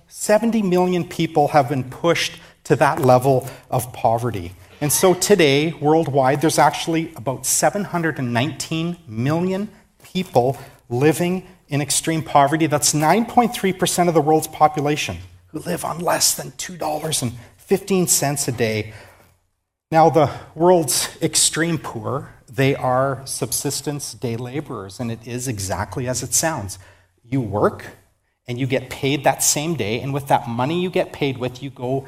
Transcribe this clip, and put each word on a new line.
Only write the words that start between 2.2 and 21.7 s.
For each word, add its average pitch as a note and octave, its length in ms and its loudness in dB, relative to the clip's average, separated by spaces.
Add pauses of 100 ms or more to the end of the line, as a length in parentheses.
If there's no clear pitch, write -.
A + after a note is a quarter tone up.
to D3 120 4
that D3 240 2
level B2+ 460 4 (240)
of - 220 -4
poverty. A2+ 600 -2 (280)
And D3 100 -2
so F#3 220 4
today, D#3+ 640 4
worldwide, C#3+ 680 2
there's D#3+ 180 2
actually D#3+ 580 2
about B2 280 -6
seven F#3 400 0
hundred E3 340 -2
and A#2+ 140 -4
nineteen D#3+ 640 -4 (100)
million D#3+ 640 -2 (340)
people C#3+ 540 0 (320)
living E3 580 0 (220)
in C#3+ 140 0
extreme D#3+ 400 -2
poverty. D3 440 4
That's C#3+ 280 0
nine E3 320 2
point A#3+ 260 2
three F#3+ 220 -2
percent F3 340 0
of D#3+ 60 2
the D#3+ 80 6
world's D#3 260 2
population D3 720 0 (300)
who D#3 100 -12
live E3 260 -6
on D#3+ 140 -6
less D#3+ 360 0
than D3 180 -10
two - 260 -12
dollars D3+ 420 -4
and A#2 120 -2 (260)
fifteen F#3 480 0
cents C#3+ 420 0
a C3 40 0
day. G#2+ 420 -2 (960)
Now, D#3+ 200 6
the D3 200 4 (240)
world's E3 680 2
extreme E3 560 0